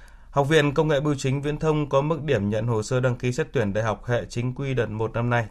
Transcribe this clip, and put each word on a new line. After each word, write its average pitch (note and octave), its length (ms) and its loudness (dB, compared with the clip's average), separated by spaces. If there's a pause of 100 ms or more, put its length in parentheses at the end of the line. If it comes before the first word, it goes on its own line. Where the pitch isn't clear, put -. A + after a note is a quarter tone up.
(320)
Học C#3 180 2
viện D3 240 4
Công D#3 140 2
nghệ C#3+ 120 2
Bưu D3 160 0
chính C3+ 260 -2
Viễn D3 160 -4
thông D3+ 320 0
có C#3 120 4
mức D3+ 220 -2
điểm G#2+ 260 0
nhận A2+ 180 -2
hồ A2 160 0
sơ B2+ 160 0
đăng B2 160 2
ký B2 160 -2
xét D#3 220 -2
tuyển G#2 200 0
đại G#2+ 100 0
học G#2+ 220 -4
hệ A2+ 240 0
chính B2 260 -4
quy C#3 180 -4
đợt A2+ 160 0
một A2 240 -4
năm A#2+ 160 0
nay A#2+ 220 2